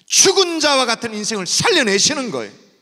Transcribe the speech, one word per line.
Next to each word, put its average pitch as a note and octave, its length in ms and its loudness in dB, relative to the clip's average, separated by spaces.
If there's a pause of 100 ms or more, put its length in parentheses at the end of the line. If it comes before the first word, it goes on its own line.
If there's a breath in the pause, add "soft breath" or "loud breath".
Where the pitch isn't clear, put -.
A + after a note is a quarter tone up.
죽은 F4 540 2
자와 C#4 260 2
같은 A3+ 280 -4
인생을 G#3 320 -6
살려내시는 C4 840 0
거예요. A#2 220 -8 (300)